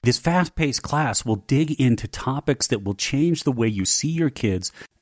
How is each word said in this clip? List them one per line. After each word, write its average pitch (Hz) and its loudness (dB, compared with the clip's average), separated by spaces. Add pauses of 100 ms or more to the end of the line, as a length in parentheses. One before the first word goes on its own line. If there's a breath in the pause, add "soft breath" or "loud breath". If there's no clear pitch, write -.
This 120 2
fast-paced 165 0
class 143 -2
will 110 2
dig 139 0
into 120 2
topics - -2
that 101 -2
will 98 -2
change 156 0
the 135 2
way 113 2
you 101 0
see - 0
your 160 0
kids 92 -2 (300 loud breath)